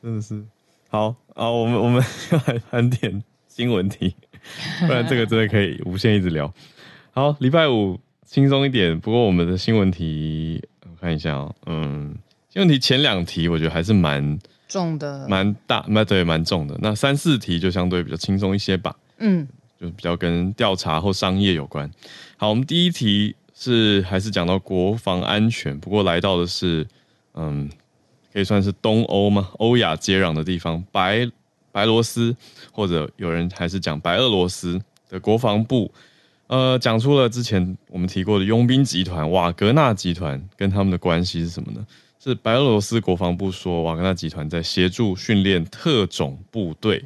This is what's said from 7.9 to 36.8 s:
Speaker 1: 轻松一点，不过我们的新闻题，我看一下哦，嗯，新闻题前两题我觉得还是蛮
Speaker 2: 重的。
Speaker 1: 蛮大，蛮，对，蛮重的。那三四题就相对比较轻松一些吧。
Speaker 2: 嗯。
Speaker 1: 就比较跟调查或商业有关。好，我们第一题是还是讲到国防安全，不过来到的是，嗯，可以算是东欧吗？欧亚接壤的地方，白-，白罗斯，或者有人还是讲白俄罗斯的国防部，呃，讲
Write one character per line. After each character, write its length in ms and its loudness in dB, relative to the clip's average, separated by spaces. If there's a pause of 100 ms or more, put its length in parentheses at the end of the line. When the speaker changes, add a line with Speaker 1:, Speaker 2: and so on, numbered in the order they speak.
Speaker 1:
轻 240 4
松 160 4
一 40 2
点， 320 2
不 100 -6
过 140 4
我 60 4
们 200 4
的 80 0
新 180 0
闻 140 4
题， 720 -4 (200)
我 80 -20 (100)
看 120 -4
一 60 -2
下 160 -4
哦， 200 -8 (100)
嗯， 500 -6 (360)
新 100 -6
闻 80 6
题 100 6
前 240 2
两 220 2
题 240 -2
我 100 2
觉 60 0
得 60 0
还 120 -2
是 120 2
蛮 440 2 (300)
Speaker 2:
重 300 -4
的。 280 -10
Speaker 1:
蛮 300 0 (100)
大， 220 -2
蛮， 160 4
对， 180 2
蛮 220 2
重 240 -2
的。 120 -10
那 140 -2
三 220 0
四 220 0
题 200 -4
就 120 0
相 180 0
对 160 0
比 60 -10
较 60 -8
轻 220 -2
松 160 0
一 40 -2
些 180 -2
吧。 180 -6 (240)
Speaker 2:
嗯。 300 0 (300)
Speaker 1:
就 120 -12
比 120 -14
较 140 -2
跟 380 0
调 200 0
查 240 -4
或 140 0
商 260 0
业 140 2
有 140 -2
关。 240 -8 (480)
好， 100 0
我 60 2
们 100 0
第 220 0
一 40 2
题 460 0 (180)
是 540 2
还 100 -2
是 120 -2
讲 160 0
到 120 2
国 380 0
防 240 -2
安 300 2
全， 280 -6
不 120 -12
过 120 2
来 160 2
到 200 2
的 80 0
是， 400 -2 (480)
嗯， 340 -6 (640)
可 80 -4
以 40 0
算 180 2
是 180 0
东 240 2
欧 240 0
吗？ 300 2
欧 180 4
亚 180 2
接 240 0
壤 140 2
的 100 -2
地 160 -2
方， 320 -4
白-， 400 0 (420)
白 120 0
罗 180 4
斯， 320 -2 (380)
或 140 -2
者 300 -2
有 140 -6
人 240 -2
还 140 -4
是 100 -4
讲 220 -4
白 160 0
俄 140 2
罗 180 2
斯 320 -6 (300)
的 100 -10
国 160 2
防 260 2
部， 300 0 (540)
呃， 320 2
讲 200 2